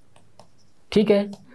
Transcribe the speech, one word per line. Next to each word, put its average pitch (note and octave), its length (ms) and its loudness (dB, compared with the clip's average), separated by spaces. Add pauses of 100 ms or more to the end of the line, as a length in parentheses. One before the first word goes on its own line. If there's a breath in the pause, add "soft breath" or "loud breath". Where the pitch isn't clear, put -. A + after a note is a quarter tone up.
(920)
ठीक G#3+ 180 2
है, G3+ 200 0 (240 soft breath)